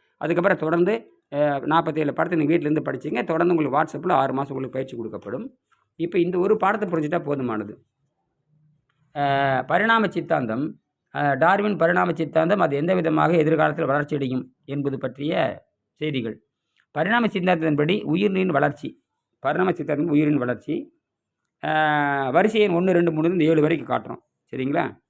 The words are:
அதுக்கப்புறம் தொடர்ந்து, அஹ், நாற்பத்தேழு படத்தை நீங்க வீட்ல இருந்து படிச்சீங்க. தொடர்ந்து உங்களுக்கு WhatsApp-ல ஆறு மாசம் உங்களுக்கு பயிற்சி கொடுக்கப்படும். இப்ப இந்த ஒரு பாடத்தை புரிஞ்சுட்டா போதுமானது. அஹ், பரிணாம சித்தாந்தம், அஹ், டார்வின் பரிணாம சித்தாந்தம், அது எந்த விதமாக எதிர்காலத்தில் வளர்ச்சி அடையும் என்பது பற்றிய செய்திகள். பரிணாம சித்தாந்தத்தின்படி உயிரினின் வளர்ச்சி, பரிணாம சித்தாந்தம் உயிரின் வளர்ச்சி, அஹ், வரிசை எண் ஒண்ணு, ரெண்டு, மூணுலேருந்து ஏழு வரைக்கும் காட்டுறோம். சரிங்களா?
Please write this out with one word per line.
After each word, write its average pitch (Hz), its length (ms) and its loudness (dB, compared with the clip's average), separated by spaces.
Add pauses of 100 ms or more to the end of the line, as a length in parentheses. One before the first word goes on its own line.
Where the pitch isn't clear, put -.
(200)
அதுக்கப்புறம் 175 380 0
தொடர்ந்து, 170 360 0 (360)
அஹ், 147 340 0
நாற்பத்தேழு 156 480 0
படத்தை 165 260 0
நீங்க 151 140 2
வீட்ல 147 160 2
இருந்து 156 160 0
படிச்சீங்க. 147 400 -4
தொடர்ந்து 175 300 2
உங்களுக்கு 143 240 0
WhatsApp-ல 160 340 -2
ஆறு 135 200 2
மாசம் 135 180 -4
உங்களுக்கு 135 260 -6
பயிற்சி 131 200 -6
கொடுக்கப்படும். 110 500 -10 (540)
இப்ப 170 180 -2
இந்த 175 200 0
ஒரு 202 180 2
பாடத்தை 202 320 0
புரிஞ்சுட்டா 165 340 -2
போதுமானது. 117 500 -6 (1400)
அஹ், 139 520 0
பரிணாம 214 420 2
சித்தாந்தம், 147 560 -2 (500)
அஹ், 143 240 0
டார்வின் 196 380 2
பரிணாம 175 360 2
சித்தாந்தம், 165 480 0
அது 147 160 2
எந்த 147 180 0
விதமாக 156 420 2
எதிர்காலத்தில் 156 500 2
வளர்ச்சி 147 280 -2
அடையும் 131 300 -4 (200)
என்பது 139 340 -4
பற்றிய 139 340 -6 (680)
செய்திகள். 127 360 -4 (580)
பரிணாம 214 320 0
சித்தாந்தத்தின்படி 170 760 0
உயிரினின் 185 500 0
வளர்ச்சி, 143 360 0 (540)
பரிணாம 170 300 0
சித்தாந்தம் 151 360 -2
உயிரின் 151 280 2
வளர்ச்சி, 123 380 -2 (880)
அஹ், 147 680 0
வரிசை 208 300 4
எண் 202 120 4
ஒண்ணு, 180 180 2
ரெண்டு, 170 220 4
மூணுலேருந்து 160 360 2
ஏழு 160 120 4
வரைக்கும் 147 280 0
காட்டுறோம். 117 320 -4 (320)
சரிங்களா? 139 320 -2 (260)